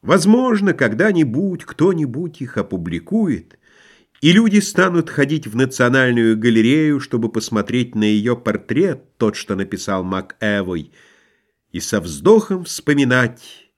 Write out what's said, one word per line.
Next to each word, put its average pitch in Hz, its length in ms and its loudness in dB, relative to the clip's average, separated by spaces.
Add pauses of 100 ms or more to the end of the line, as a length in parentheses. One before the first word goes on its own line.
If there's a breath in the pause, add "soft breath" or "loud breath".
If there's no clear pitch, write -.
Возможно, 202 720 2
когда-нибудь 160 880 0
кто-нибудь 156 760 -4
их 123 140 -10
опубликует, 95 1040 -4 (600 soft breath)
и 160 120 6
люди 208 260 4
станут 180 520 0
ходить 147 360 -2
в 107 80 -12
Национальную 123 840 2
галерею, 123 640 2
чтобы 120 320 -4
посмотреть 117 640 -4
на 107 80 0
её 107 340 2
портрет, 127 800 -4
тот, 107 200 0
что - 180 -8
написал 95 480 -6
МакЭвой, 92 880 -6 (800 soft breath)
и 85 80 -10
со 101 220 -4
вздохом 180 640 0
вспоминать 127 1120 -2